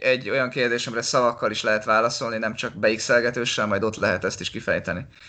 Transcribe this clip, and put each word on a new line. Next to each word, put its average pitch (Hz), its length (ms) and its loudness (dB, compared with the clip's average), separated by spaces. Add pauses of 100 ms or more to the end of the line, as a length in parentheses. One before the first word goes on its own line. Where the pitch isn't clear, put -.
egy, 127 160 2
egy 104 120 -8
olyan 127 200 0
kérdés, 120 360 0
amire 117 160 -4
szavakkal 120 480 2
is 107 120 -4
lehet 107 220 2
válaszolni, 113 540 0
nem 110 160 -4
csak 117 240 -6
beixelgetőssel, 117 880 2
majd 101 180 2
ott 107 120 0
lehet 92 280 0
ezt 95 160 -4
is - 100 -8
kifejteni. 85 560 -4 (220)